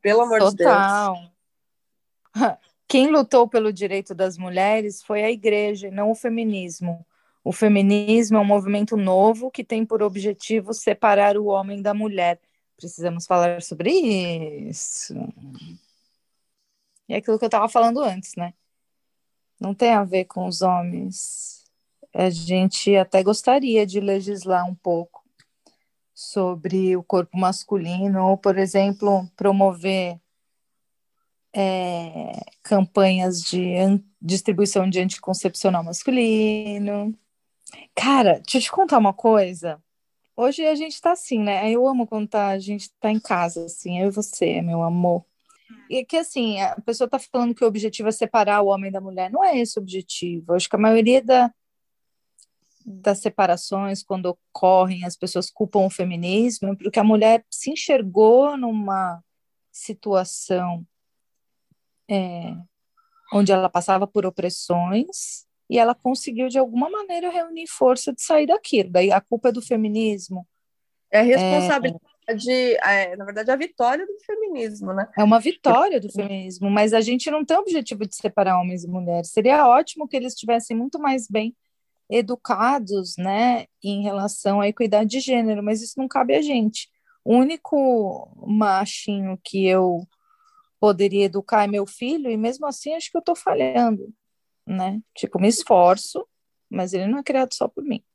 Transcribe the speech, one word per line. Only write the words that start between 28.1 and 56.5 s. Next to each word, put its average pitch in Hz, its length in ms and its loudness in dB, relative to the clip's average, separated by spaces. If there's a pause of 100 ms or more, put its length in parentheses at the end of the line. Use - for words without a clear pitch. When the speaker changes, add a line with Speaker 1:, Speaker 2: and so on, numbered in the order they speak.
Speaker 2:
ou, 190 100 4
por 190 180 2
exemplo, 196 800 0
promover, 190 840 0 (1400)
é, 180 800 -4 (300)
campanhas 185 800 2
de 180 340 -2
an-, 196 260 2 (180)
distribuição 190 680 0
de 185 120 0
anticoncepcional 185 840 -2
masculino. 214 1300 -2 (800)
Cara, 240 460 4
deixa - 180 -2
eu 240 40 0
te - 100 -6
contar 359 260 2
uma 202 140 4
coisa. 180 720 0 (520)
Hoje 285 320 0
a 311 80 4
gente 302 260 -8
tá 339 120 0
assim, 262 260 -4
né? 202 320 0
Eu 240 160 2
amo 254 200 0
quando 214 220 -6
tá, 208 200 0
a 196 100 -2
gente 196 400 -10
tá 214 120 -2
em 220 100 0
casa, 170 460 -4
assim, 175 340 -8
eu 196 80 2
e - 20 0
você, 196 520 -4
meu 165 200 -2
amor. 175 420 0 (680)
E 254 80 -2
é 254 60 -4
que, 330 120 -4
assim, 233 440 -2
a 190 200 -2
pessoa 233 280 -2
tá 262 100 -2
falando 240 360 -2
que 247 100 0
o 226 40 6
objetivo 214 400 -2
é 220 40 0
separar 208 500 2
o 202 60 4
homem 196 220 0
da 190 120 -6
mulher. 185 280 -6
Não 330 140 2
é 330 140 4
esse 233 200 -2
o 202 40 -6
objetivo. 175 680 -6
Eu 175 40 4
acho 160 120 0
que - 80 -2
a - 20 2
maioria 226 440 6
da, 247 300 4 (1300)
das 196 340 -2
separações, 196 840 -2
quando 185 240 -6
ocorrem, 185 800 2
as 175 120 -8
pessoas 180 340 -6
culpam 202 360 0
o 190 40 0
feminismo, 190 840 -2